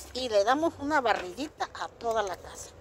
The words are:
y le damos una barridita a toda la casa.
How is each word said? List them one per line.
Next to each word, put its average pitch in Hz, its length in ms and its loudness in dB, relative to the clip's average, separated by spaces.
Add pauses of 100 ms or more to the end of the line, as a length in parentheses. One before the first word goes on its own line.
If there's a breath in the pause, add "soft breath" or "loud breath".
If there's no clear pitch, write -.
(120)
y 254 160 -6
le 202 160 6
damos 294 360 4
una 285 200 2
barridita 208 720 -2
a 175 160 -8
toda 226 340 -2
la 180 140 -4
casa. - 340 -16 (100)